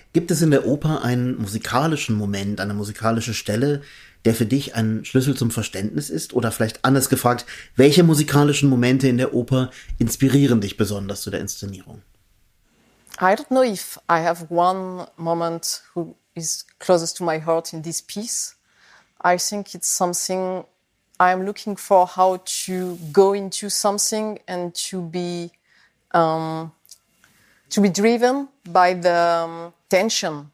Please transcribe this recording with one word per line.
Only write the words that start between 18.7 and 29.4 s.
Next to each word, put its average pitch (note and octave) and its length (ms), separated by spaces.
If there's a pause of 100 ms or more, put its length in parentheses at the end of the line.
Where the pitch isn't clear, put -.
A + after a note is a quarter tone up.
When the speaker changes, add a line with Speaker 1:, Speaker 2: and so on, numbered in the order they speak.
Speaker 2:
I F3+ 160
think G3+ 380
it's E3+ 120
something F#3 760 (540)
I'm F#3 260
looking G3+ 300
for, F#3 300
how F#3 360 (240)
to F#3 320 (140)
go G3 220
into G3 360
something G#3 760
and F3+ 260 (160)
to F#3+ 120
be, F3 500 (600)
um, D#3+ 600 (1000)
to - 120
be G3 80
driven A#3+ 600 (200)
by F3+ 240
the, F3 220
um, E3+ 580 (160)